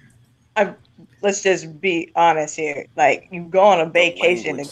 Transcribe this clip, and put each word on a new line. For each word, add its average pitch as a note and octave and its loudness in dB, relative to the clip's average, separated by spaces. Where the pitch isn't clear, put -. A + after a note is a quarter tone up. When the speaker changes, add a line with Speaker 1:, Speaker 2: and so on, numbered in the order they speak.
Speaker 1:
I'm, G3+ -2
let's G3+ -2
just D#3+ -2
be E3+ -4
honest D#3+ 0
here. D3+ -8
Like, C#3+ 0
you F3 -12
go F3 0
on F#3+ 6
a D#3+ 2
Speaker 2:
The E3 -8
Speaker 1:
vacation E3+ 0
and C#3+ -12